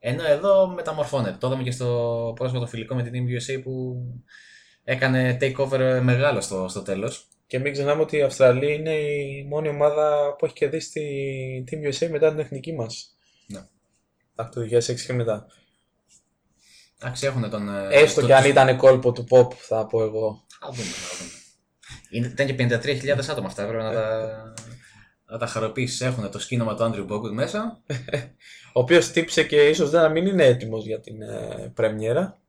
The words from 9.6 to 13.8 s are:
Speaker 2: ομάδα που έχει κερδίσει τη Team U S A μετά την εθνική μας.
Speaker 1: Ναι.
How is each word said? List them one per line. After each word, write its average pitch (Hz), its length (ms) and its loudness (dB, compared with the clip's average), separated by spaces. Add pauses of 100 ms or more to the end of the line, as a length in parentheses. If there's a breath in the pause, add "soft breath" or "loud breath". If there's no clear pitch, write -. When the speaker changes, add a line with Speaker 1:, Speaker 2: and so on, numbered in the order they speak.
Speaker 2:
ομάδα 147 680 2
που - 80 -2
έχει - 80 -4
κερδίσει - 380 -4 (760)
τη 156 120 -10
Team 151 80 -8
U 143 80 -2
S - 140 -2
A - 20 -4
μετά 156 200 4
την 151 100 -6
εθνική 143 340 -8
μας. - 440 -10 (300)
Speaker 1:
Ναι. 101 120 -14 (760)